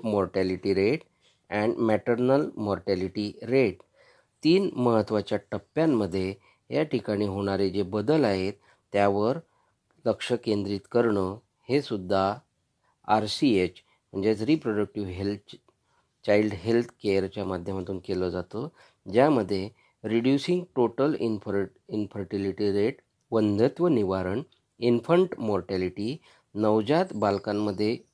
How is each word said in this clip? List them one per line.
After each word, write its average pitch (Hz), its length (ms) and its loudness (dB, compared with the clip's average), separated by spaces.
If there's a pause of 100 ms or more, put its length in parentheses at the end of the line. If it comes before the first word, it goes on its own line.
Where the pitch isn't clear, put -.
mortality 95 680 0
rate 104 280 2 (500)
and 104 280 0
maternal 120 640 2 (120)
mortality 98 760 -4 (100)
rate. 117 420 0 (600)
तीन 185 320 4
महत्त्वाच्या 110 600 0 (140)
टप्प्यांमध्ये 101 840 -2 (360)
या 139 120 0
ठिकाणी 107 420 -2
होणारे 98 440 -2
जे 98 140 -2
बदल 107 400 0
आहेत 98 300 0 (400)
त्यावर 101 440 2 (680)
लक्ष 117 280 -2 (100)
केंद्रित 101 380 -2 (100)
करणं 104 460 0 (320)
हे 139 120 0
सुद्धा 98 540 0 (720)
आरसीएच 107 640 2 (400)
म्हणजेच 101 280 0
रिप्रोडक्टिव्ह 107 680 -2
हेल्थ, 98 460 -6 (720)
चाइल्ड 107 280 4
हेल्थ 113 340 0 (140)
केअरच्या 98 440 0
माध्यमातून 95 540 -6
केलं 92 300 -4
जातं, 90 380 -8 (440)
ज्यामध्ये 104 580 2 (340)
रिड्युसिंग 135 600 0 (120)
टोटल 135 440 0
इन्फर-, 101 460 -4 (220)
इन्फर्टिलिटी 101 840 -4
रेट, 101 260 0 (340)
वंध्यत्व 110 560 2
निवारण, 95 540 0 (380)
इन्फंट 123 600 2
मॉर्टॅलिटी, 101 800 -2 (380)
नवजात 110 500 2 (100)
बालकांमध्ये 104 840 0 (160)